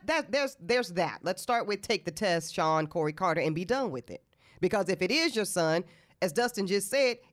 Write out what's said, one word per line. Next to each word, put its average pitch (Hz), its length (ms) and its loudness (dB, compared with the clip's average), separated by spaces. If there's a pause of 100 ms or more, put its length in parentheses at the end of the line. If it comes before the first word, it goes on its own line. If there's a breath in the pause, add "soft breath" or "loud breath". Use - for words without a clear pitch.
that, 302 240 0
there's, 277 300 0
there's 196 300 0
that. 165 320 -2
Let's 185 200 -2
start 233 240 0
with 202 160 -2
take 214 220 -2
the 165 80 -4
test, 170 420 0
Sean 160 320 2
Corey 156 260 -2
Carter, 165 280 0
and 156 140 0
be 175 100 -4
done 240 260 0
with 131 200 -10
it. - 120 -14 (380 soft breath)
Because 185 280 2
if 185 140 -2
it 190 80 2
is 302 240 2
your 214 100 0
son, 165 400 2 (380 loud breath)
as 170 100 0
Dustin 220 340 0
just 196 220 0
said, 254 300 2 (140 soft breath)